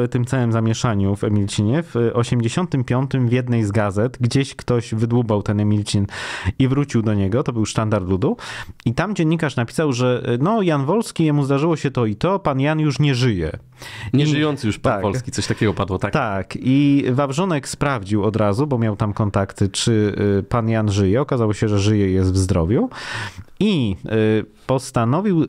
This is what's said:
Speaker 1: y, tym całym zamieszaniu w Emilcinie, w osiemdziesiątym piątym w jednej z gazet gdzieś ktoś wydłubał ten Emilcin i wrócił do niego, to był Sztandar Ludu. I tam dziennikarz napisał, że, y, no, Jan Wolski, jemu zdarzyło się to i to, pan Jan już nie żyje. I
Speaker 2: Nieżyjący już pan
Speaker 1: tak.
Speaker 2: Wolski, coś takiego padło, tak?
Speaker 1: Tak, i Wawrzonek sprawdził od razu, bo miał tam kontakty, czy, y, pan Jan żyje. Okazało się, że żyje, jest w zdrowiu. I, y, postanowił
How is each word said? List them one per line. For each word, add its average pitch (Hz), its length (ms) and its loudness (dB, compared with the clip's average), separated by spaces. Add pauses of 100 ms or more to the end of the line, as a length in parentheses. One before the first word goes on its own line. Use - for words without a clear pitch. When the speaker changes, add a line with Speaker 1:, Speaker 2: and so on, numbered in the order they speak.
Speaker 1:
y, 120 40 0
tym 123 180 0
całym 123 260 0
zamieszaniu 110 640 2
w - 80 -4
Emilcinie, 107 600 0
w - 120 -12 (180)
osiemdziesiątym 120 680 0
piątym 127 460 0
w - 20 2
jednej 123 320 0
z 101 80 0
gazet 104 500 0
gdzieś 135 340 0
ktoś 120 380 -2
wydłubał 113 500 0
ten 104 160 0
Emilcin 104 460 0 (540)
i 135 80 4
wrócił 135 340 0
do 107 120 0
niego, 101 300 0
to 135 100 -4
był 110 120 0
Sztandar 107 360 0
Ludu. 95 360 0 (480)
I 117 80 2
tam 180 220 -2
dziennikarz 160 400 0
napisał, 139 380 0
że, 123 300 0 (100)
y, 120 40 0
no, 202 240 0
Jan 151 240 0
Wolski, 180 400 0
jemu 147 180 2
zdarzyło 139 320 2
się 143 160 -2
to 123 140 0
i 107 100 -2
to, 185 240 0
pan 143 200 -2
Jan 151 200 0
już 147 200 0
nie 147 160 2
żyje. 104 440 -2 (540)
I 127 40 4
Speaker 2:
Nieżyjący 147 500 0
już 101 120 -2
pan 135 140 0
Speaker 1:
tak. 98 80 -2
Speaker 2:
Wolski, 104 300 -2
coś - 160 -4
takiego 107 260 0
padło, 92 260 -4
tak? 104 140 -2
Speaker 1:
Tak, 104 480 -4
i 139 500 4
Wawrzonek 143 560 -2
sprawdził 104 560 -2
od 104 120 0
razu, 107 320 2
bo 139 100 0
miał 110 180 0
tam 104 180 -2
kontakty, 101 560 0
czy, 107 460 0 (240)
y, - 40 -2
pan 113 260 -2
Jan 107 220 0
żyje. 101 300 2
Okazało 117 320 0
się, 113 140 -2
że 104 120 2
żyje, 101 320 2
jest 92 200 2
w 92 60 0
zdrowiu. 95 520 2 (720)
I, 151 360 0 (100)
y, 110 400 2 (220)
postanowił 139 800 0